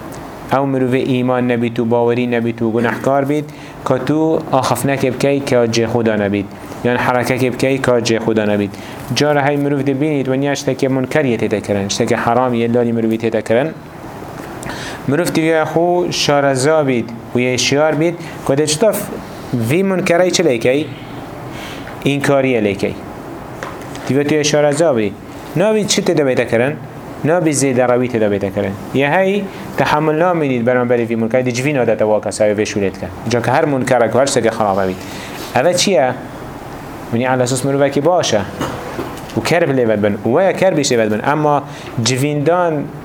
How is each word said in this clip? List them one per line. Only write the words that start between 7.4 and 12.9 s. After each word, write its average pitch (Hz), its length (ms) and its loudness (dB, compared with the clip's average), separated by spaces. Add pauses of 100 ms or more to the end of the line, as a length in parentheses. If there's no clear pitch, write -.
کی 135 200 2
که 123 240 2
جه 110 180 0
خدا 110 260 2
نبید. 104 300 0 (400)
جا 147 160 2
را 147 100 4
های 143 160 2
مروف 143 240 0
ده 139 120 0
بینید 139 360 0
و 131 60 0
نیاشته 135 400 0
که 143 140 0
منکریه 131 480 2
تیده 104 240 0
کرن، 98 260 0
شته 117 180 0
که 110 120 0
حرام 120 360 2
یه 117 140 2
لالی 117 240 2